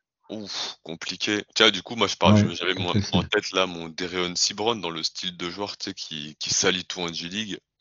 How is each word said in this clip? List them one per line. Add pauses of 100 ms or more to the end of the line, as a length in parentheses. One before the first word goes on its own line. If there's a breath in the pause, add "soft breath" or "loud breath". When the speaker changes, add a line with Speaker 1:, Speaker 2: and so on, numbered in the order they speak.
(300)
Speaker 1:
Ouf,
compliqué. (120)
Tiens,
du
coup,
moi,
je
parle,
Speaker 2:
Ouais,
Speaker 1:
je,
j'avais
mon,
Speaker 2:
compliqué.
Speaker 1:
en
tête,
là,
mon
Dereon
Seabron
dans
le
style
de
joueur,
tu
sais,
qui,
qui
salit
tout
en
G-League, (240)